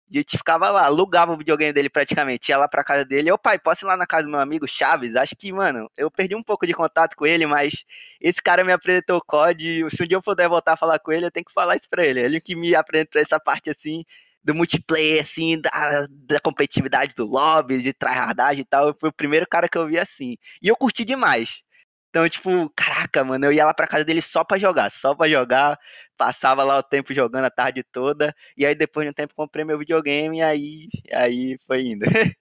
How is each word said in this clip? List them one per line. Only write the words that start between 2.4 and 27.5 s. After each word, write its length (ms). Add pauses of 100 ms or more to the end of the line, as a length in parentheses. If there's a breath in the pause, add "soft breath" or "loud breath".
ia 80
lá 80
pra 160
casa 220
dele, 260
"Ô 80
pai, 220
posso 240
ir 40
lá 100
na 100
casa 160
do 60
meu 100
amigo 260
Chaves?" 520
Acho 180
que, 160
mano, 460
eu 120
perdi 240
um 80
pouco 240
de 80
contato 400
com 120
ele, 200
mas 380 (380 loud breath)
esse 200
cara 220
me 80
apresentou 460
o 40
cod, 680
se 120
um 60
dia 80
eu 60
puder 260
voltar 260
a 40
falar 220
com 120
ele, 140
eu 60
tenho 140
que 60
falar 240
isso 140
pra 160
ele, 160
ele 180
que 160
me 180
apresentou 480
essa 160
parte, 320
assim, 320 (400 soft breath)
do 140
multiplayer, 640
assim, 400
da, 500
da 300
competitividade 720
do 120
lobby, 560
de 100
tryhardagem 680
e 40
tal, 320
foi 120
o 40
primeiro 320
cara 220
que 100
eu 100
vi 120
assim, 380 (260 loud breath)
e 60
eu 80
curti 260
demais. 640 (420 soft breath)
Então, 180
tipo, 480
caraca, 480
mano, 220
eu 60
ia 140
lá 80
pra 120
casa 180
dele 180
só 220
pra 140
jogar, 320
só 240
pra 140
jogar, 500 (400 loud breath)
passava 460
lá 160
o 20
tempo 320
jogando 300
a 60
tarde 420